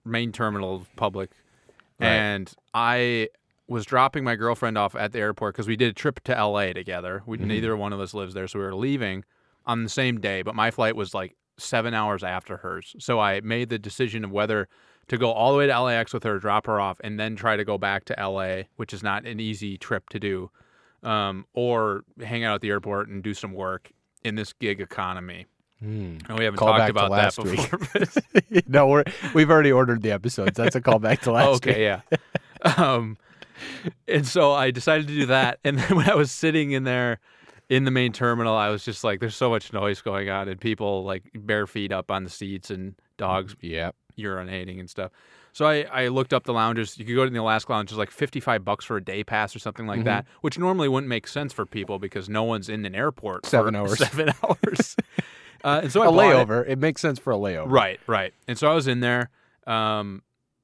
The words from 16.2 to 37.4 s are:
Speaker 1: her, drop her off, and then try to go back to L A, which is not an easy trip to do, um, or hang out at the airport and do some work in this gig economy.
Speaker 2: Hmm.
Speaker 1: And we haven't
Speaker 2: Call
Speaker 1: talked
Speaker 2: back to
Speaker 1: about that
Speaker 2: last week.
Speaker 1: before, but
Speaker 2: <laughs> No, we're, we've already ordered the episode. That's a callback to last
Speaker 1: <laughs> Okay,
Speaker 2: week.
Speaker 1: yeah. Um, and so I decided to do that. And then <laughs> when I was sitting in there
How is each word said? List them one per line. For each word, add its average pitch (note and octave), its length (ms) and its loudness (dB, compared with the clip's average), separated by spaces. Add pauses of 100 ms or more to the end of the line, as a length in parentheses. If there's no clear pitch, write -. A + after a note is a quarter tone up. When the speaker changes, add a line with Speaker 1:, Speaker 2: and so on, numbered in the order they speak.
Speaker 1:
her, G#2 140 -2
drop G#2 280 0
her G#2+ 140 0
off, F#2+ 240 -2
and G#2+ 160 -8
then A2 160 -6
try G#2+ 200 0
to G#2 80 -2
go G#2 140 -2
back G2 280 -2
to - 120 -6
L G2 220 -4
A, F#2 360 -6
which A2+ 180 -10
is F#2 80 -12
not G#2 240 -4
an A2+ 120 -10
easy G#2 400 -8
trip - 300 -6
to A2+ 100 -10
do, F#2+ 320 -6 (520)
um, G2+ 500 -4
or A2+ 520 0 (180)
hang A#2 200 -6
out A2 140 0
at G2 60 -4
the G#2 80 -4
airport G2+ 380 -4
and G2 140 -10
do G#2 120 -6
some G2 180 -10
work F#2 400 -8 (320)
in A2 100 -6
this G#2+ 200 -6
gig G2+ 260 -4
economy. F#2 640 -8 (360)
Speaker 2:
Hmm. G#2 360 -8 (100)
Speaker 1:
And A2 120 -6
we A2+ 60 2
haven't G#2+ 140 0
Speaker 2:
Call G#2+ 100 6
Speaker 1:
talked A2 100 6
Speaker 2:
back A2 80 6
to G#2+ 60 4
Speaker 1:
about G2+ 180 2
that G2+ 60 2
Speaker 2:
last G2+ 220 4
week. F#2+ 180 -2 (140)
Speaker 1:
before, F3+ 80 -4 (760)
but F#3 140 4
Speaker 2:
<laughs> - 20 -14
No, C#3 200 6
we're, C#3+ 160 6 (300)
we've D#3 160 6
already D3+ 220 8
ordered B2 300 4
the A2 80 0
episode. G2+ 440 -2
That's A#2 200 2
a B2+ 60 0
callback A2+ 400 4
to A#2+ 120 0
last B2 160 6
Speaker 1:
<laughs> C3 200 2
Okay, G#2+ 260 4
Speaker 2:
week. F#2 60 -6 (640)
Speaker 1:
yeah. D#3+ 80 6 (100)
Um, A#2 360 0 (880)
and D3 180 2
so C#3+ 260 6
I C3+ 180 4
decided D3+ 380 2
to D3 60 -6
do C#3+ 120 2
that. B2+ 380 4
And C#3 140 2
then F#3 180 2
<laughs> - 0 -
when D#3+ 120 6
I G#3+ 60 6
was D3 180 4
sitting D#3 400 0
in C3 120 0
there B2 360 0 (480)